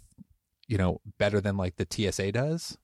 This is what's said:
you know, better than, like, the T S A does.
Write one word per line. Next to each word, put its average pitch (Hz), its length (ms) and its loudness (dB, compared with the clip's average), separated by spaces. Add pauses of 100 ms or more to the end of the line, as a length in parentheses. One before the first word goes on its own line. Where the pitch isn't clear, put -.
(680)
you 110 120 0
know, 90 220 2 (180)
better 104 200 2
than, 98 160 0
like, 92 200 -2
the 95 100 -2
T 104 220 -2
S 87 120 -2
A 98 120 0
does. 147 520 -2